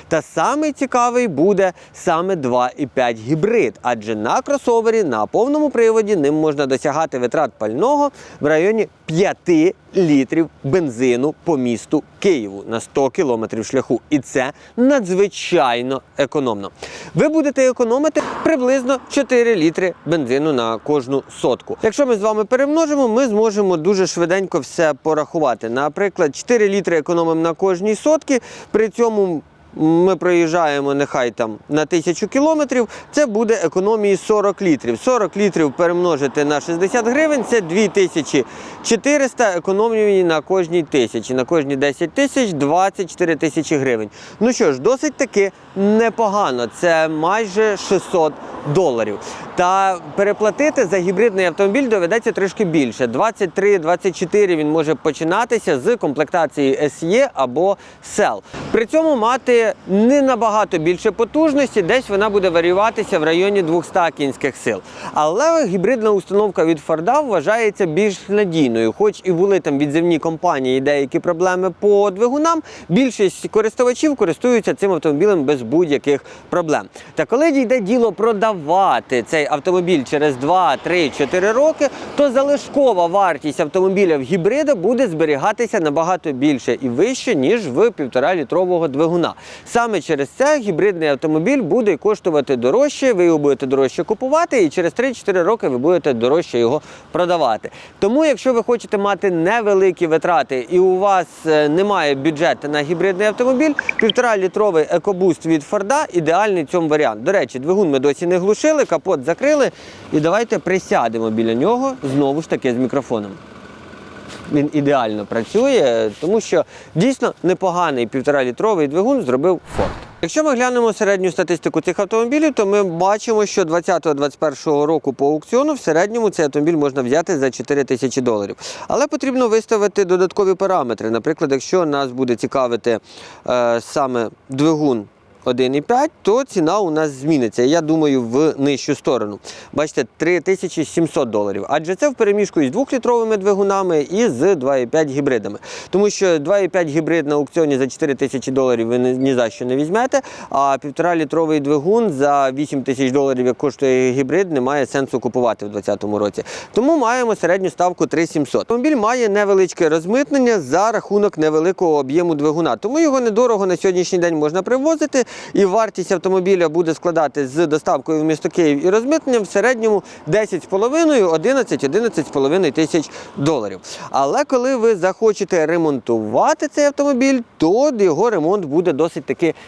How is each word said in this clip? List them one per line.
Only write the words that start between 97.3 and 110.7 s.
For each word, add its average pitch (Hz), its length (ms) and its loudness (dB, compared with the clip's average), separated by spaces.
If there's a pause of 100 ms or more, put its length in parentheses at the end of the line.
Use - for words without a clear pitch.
Тому, 254 260 2
якщо 262 280 0
ви 226 100 0
хочете 220 340 -2
мати 202 340 0
невеликі 190 760 2
витрати 147 640 0
і 180 100 2
у 185 180 4
вас, 190 300 2 (180)
е, 151 240 4
немає 175 460 2
бюджету 147 540 0
на 147 120 -2
гібридний 180 460 0
автомобіль, 247 460 2 (240)
півтора 226 400 0
літровий 185 480 0
EcoBoost 175 640 -2
від 160 160 0
Форда – 214 500 -2
ідеальний 175 520 0
цьому 165 220 -2
варіант. 131 360 0
До 165 80 0
речі, 143 280 -2
двигун 180 300 0
ми 135 100 2
досі 143 280 0
не 180 100 2
глушили, 220 480 2
капот 156 400 -2
закрили. 165 100 0 (800)
І 156 60 2
давайте 190 400 0
присядемо 120 720 -2